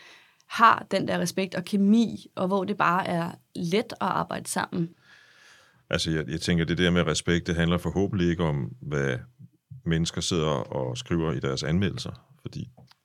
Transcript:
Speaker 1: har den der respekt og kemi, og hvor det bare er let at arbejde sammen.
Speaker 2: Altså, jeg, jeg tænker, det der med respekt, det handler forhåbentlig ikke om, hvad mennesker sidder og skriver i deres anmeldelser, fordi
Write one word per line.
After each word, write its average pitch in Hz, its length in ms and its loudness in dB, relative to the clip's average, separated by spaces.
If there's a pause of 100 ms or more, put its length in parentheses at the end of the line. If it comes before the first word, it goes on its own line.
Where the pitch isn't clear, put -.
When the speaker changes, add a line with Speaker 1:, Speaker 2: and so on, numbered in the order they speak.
(480)
Speaker 1:
har - 440 6
den 190 160 0
der 175 120 0
respekt 180 360 -2
og 180 100 -4
kemi, 208 600 4 (100)
og 185 120 0
hvor 190 160 0
det 196 140 -4
bare 175 300 2
er 170 240 -2 (240)
let 180 360 -2
at - 160 -4
arbejde - 420 -2
sammen. 175 400 -2 (1000)
Speaker 2:
Altså, 82 220 0
jeg, 78 180 -2
jeg 80 120 -6
tænker, 85 240 2
det 80 120 0
der 87 140 4
med 87 160 2
respekt, 85 400 0
det 85 80 0
handler 85 220 2
forhåbentlig 90 520 0
ikke 85 140 0
om, 71 260 -2 (120)
hvad 69 360 -2 (680)
mennesker 82 360 0
sidder 80 280 0
og 64 480 -4
skriver 82 360 -2
i 62 60 -4
deres 67 240 -2
anmeldelser, 85 480 -2 (300)
fordi - 280 -10 (360)